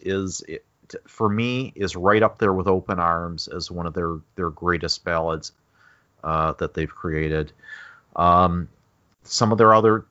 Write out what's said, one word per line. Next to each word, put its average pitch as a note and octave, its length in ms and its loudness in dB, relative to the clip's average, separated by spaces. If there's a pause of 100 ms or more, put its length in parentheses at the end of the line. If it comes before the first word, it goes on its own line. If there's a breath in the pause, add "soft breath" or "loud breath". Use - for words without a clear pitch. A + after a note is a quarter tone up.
is, F#2+ 460 -4
it, D#2+ 160 -14 (420)
for - 220 -2
me, A#2+ 480 -4
is F#2+ 180 -4
right G2+ 300 4
up G#2+ 140 0
there G2+ 140 2
with F#2 140 -2
Open F#2+ 320 0
Arms E2+ 480 -2
as E2+ 240 -10
one E2+ 160 -8
of D#2 80 -8
their, E2+ 220 -4 (180)
their F2 160 -6
greatest E2+ 540 -4
ballads, E2 480 -4 (720 soft breath)
uh, D#2+ 300 -2
that - 200 -8
they've D#2+ 180 -6
created. D#2 600 -4 (640 loud breath)
Um, F2 520 2 (540)
some - 300 0
of A2 60 2
their A2 160 8
other, A2 360 4